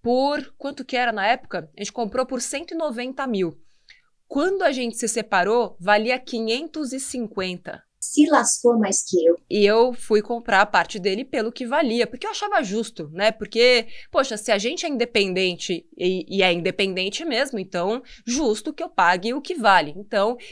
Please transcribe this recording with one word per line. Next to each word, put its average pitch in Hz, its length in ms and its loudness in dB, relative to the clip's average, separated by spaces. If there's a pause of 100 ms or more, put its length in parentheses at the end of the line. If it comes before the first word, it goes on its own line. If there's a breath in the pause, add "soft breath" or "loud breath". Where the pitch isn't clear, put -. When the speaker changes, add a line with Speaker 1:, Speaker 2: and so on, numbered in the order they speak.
Speaker 1:
por, 269 560 0
quanto 277 260 -8
que 254 140 -4
era 240 140 0
na 202 160 -2
época? 196 500 -2
A - 40 -10
gente 202 120 -8
comprou 240 320 -2
por 262 160 -6
cento 302 320 -8
e - 20 -10
noventa 262 520 -6
mil. 190 280 -2 (720 soft breath)
Quando 370 360 0
a 330 80 4
gente 247 260 -4
se 240 100 -4
separou, 208 720 0
valia 214 380 2
quinhentos 254 760 -6
e 262 60 -8
cinquenta. 196 840 -8 (200)
Speaker 2:
Se - 220 6
lascou 240 540 4
mais 196 280 0
que 175 160 2
eu. 165 120 6 (120)
Speaker 1:
E 208 160 4
eu 226 300 6
fui 214 300 0
comprar 220 380 2
a 214 40 6
parte 202 320 0
dele 196 260 -2
pelo 233 280 -4
que 240 160 -10
valia, 240 400 2
porque 240 180 -12
eu 440 60 -4
achava 403 320 0
justo, 190 500 -6
né? 202 180 2
Porque, 226 540 2 (240 loud breath)
poxa, 311 280 0
se - 140 -4
a 208 60 4
gente 262 300 -4
é - 20 -2
independente 190 960 -2 (100)
e, 185 320 -2
e 190 140 0
é 185 100 4
independente 185 720 -2
mesmo, 269 360 -2
então 190 420 -4 (240 soft breath)
justo 247 480 -2
que - 80 -12
eu 330 80 -8
pague 185 460 2
o 285 60 -6
que - 120 -10
vale. 190 420 4
Então, 208 400 -2 (160 loud breath)